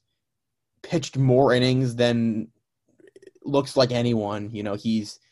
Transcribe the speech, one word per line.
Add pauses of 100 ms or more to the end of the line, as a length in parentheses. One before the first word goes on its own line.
(840)
pitched
more
innings
than (920)
looks
like
anyone.
You
know,
he's (140)